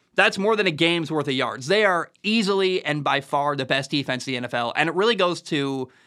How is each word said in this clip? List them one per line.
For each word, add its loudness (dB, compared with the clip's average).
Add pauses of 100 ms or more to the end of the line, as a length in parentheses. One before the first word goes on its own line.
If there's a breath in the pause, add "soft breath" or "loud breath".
(140 soft breath)
that's 2
more 2
than 0
a 2
game's 0
worth -2
of -2
yards. -2
They 2
are 0 (140)
easily 2
and -4
by 2
far -2
the -4
best -2
defense -4
in -4
the -2
N -6
F -8
L. -2
And 2
it -4
really 4
goes 0
to -4 (160 soft breath)